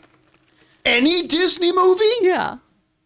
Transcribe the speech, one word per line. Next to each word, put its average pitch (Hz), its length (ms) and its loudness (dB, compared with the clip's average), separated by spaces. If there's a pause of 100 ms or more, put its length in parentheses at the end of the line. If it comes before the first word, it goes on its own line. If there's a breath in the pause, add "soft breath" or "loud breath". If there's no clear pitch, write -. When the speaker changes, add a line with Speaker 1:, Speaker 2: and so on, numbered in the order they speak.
(840 soft breath)
Speaker 1:
any 277 420 0
Disney 349 440 -2
movie? 370 320 2 (180)
Speaker 2:
Yeah. 339 360 -2 (480)